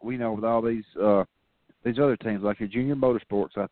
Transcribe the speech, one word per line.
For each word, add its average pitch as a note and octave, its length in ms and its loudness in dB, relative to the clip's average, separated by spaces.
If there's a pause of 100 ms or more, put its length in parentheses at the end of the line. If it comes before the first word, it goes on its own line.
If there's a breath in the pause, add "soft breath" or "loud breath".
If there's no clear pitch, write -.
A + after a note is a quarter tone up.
you B2 120 -6
know, A#2 160 -4
with G#2 120 -4
all A2+ 180 2
these, A#2 220 -2 (180)
uh, G2+ 220 6 (600)
these A#2+ 140 -2
other C#3 180 4
teams, G#2+ 260 -4
like G#2 180 -2
your G#2+ 80 -4
Junior B2+ 280 -2
Motorsports, A2+ 600 0
I G2 140 -4